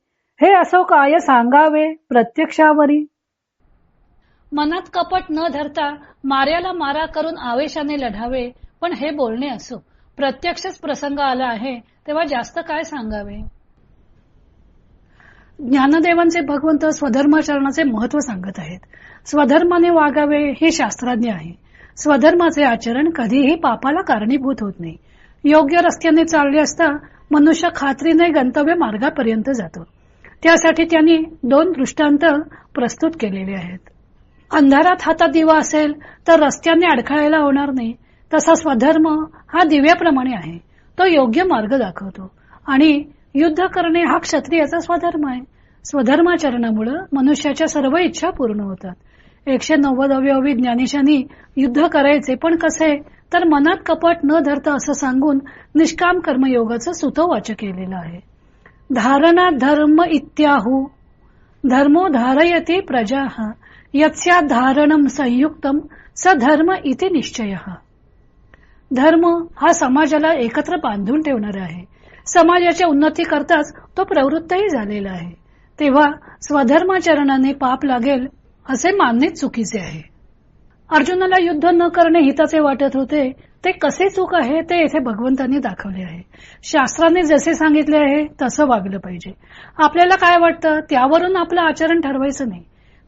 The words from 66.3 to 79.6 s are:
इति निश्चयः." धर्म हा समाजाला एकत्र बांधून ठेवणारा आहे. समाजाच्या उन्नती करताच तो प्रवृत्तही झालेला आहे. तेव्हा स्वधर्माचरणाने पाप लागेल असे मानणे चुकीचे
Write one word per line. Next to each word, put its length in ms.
इति 260
निश्चयः." 600
धर्म 500
हा 180
समाजाला 600
एकत्र 420
बांधून 460
ठेवणारा 400
आहे. 300
समाजाच्या 640
उन्नती 360
करताच 500
तो 60
प्रवृत्तही 640
झालेला 400
आहे. 320
तेव्हा 320
स्वधर्माचरणाने 1120
पाप 320
लागेल 420
असे 220
मानणे 380
चुकीचे 500